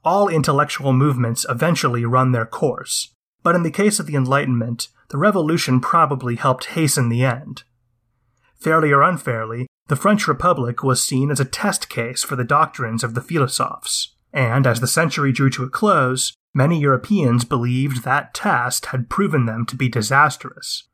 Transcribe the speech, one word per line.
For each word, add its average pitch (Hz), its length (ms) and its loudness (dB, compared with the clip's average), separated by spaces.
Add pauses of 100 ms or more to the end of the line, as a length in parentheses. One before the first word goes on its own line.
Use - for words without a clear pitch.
All 196 260 2
intellectual 143 640 0
movements 127 560 2
eventually 123 560 0
run 127 260 2
their 113 140 0
course, - 680 -4 (280)
but 170 120 4
in 175 100 2
the 160 60 -2
case 208 300 0
of 151 60 -6
the 147 100 -4
Enlightenment, 127 720 0 (220)
the 139 80 -4
revolution 160 600 2
probably 135 580 0
helped - 360 -2
hasten 143 380 0
the 120 120 0
end. 127 420 -4 (960)
Fairly 156 340 2
or 143 100 6
unfairly, 123 640 -2 (220)
the 143 80 0
French 208 300 2
Republic 147 560 0
was 131 200 2
seen 135 280 0
as 135 80 -2
a 135 60 0
test - 440 -4
case 120 340 -6
for - 120 -6
the 123 100 -2
doctrines 127 600 0
of 113 100 -6
the 120 60 -2
philosophes, - 960 -4 (160)
and 131 340 2
as 117 140 2
the 127 60 0
century 156 460 0
drew 135 180 2
to 127 140 -6
a 131 60 -10
close, 139 640 0 (180)
many 151 280 2
Europeans 135 640 2
believed 127 580 -2
that 139 320 -2
test 123 520 -2
had 127 240 -4
proven 156 360 0
them 113 200 -4
to 127 100 -10
be 127 120 0
disastrous. - 1040 -2